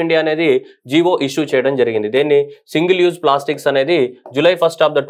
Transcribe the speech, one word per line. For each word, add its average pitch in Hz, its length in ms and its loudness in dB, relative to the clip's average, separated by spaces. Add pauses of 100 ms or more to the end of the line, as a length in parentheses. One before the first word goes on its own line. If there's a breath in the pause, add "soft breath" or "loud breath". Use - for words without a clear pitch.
India 165 200 0
అనేది 156 260 0 (420 loud breath)
జీవో 165 220 2 (140)
ఇష్యూ 156 160 -4 (100)
చేయడం 135 280 0
జరిగింది. 110 360 -2
దేన్ని? 143 220 2 (360 loud breath)
సింగిల్ 180 300 0
యూజ్ 170 180 -2
ప్లాస్టిక్స్ 143 480 0
అనేది 139 260 0 (380 loud breath)
July 160 260 4
first 165 260 0
of 151 100 -2
the 135 120 -2